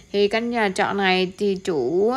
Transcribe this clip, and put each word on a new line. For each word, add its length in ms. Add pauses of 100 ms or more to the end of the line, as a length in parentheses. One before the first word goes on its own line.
(120)
Thì 160
căn 220
nhà 180
trọ 240
này 460
thì 260
chủ 520